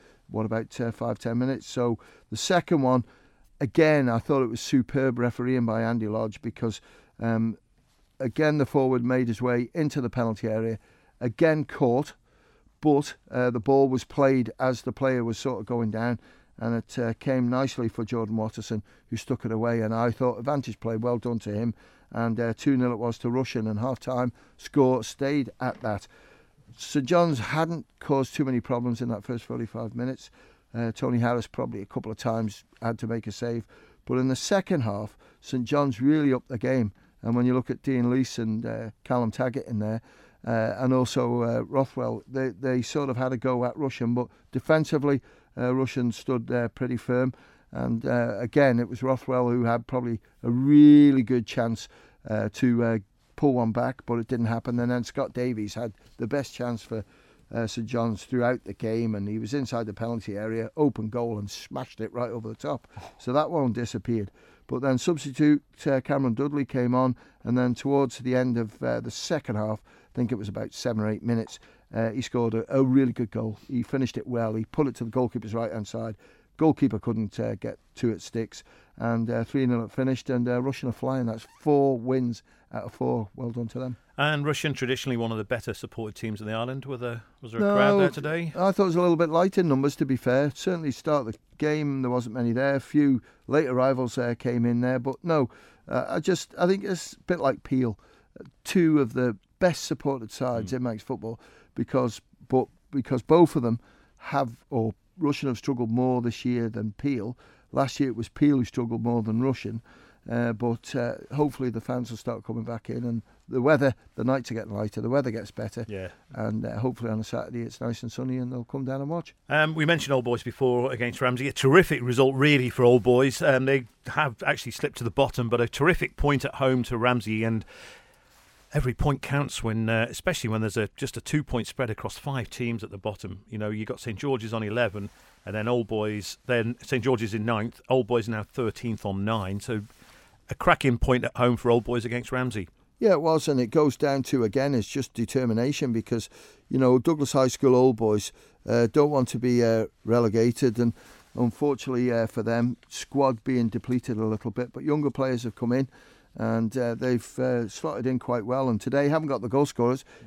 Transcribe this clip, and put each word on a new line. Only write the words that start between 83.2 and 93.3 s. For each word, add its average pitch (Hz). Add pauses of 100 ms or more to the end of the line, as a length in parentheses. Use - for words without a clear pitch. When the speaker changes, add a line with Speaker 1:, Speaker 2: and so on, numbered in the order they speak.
Speaker 1:
Well 120
done 117
to 123
them. 127 (220)
Speaker 2:
And 143
Russian, 151
traditionally 123
one 113
of 113
the 107
better 113
supported -
teams 107
in 107
the 107
island. 127
Were 135
there, 117 (200)
was 113
there 117
a 208
Speaker 1:
No, 202
Speaker 2:
crowd 202
there 190
today? 156
Speaker 1:
I 190
thought 196
it -
was 170
a 175
little 175
bit 165
light 175
in 175
numbers, 139
to 156
be 131
fair. 135
Certainly 165
start 147
the 110 (220)
game, 147
there 127
wasn't 120
many 120
there. 135
A 135
few 143 (260)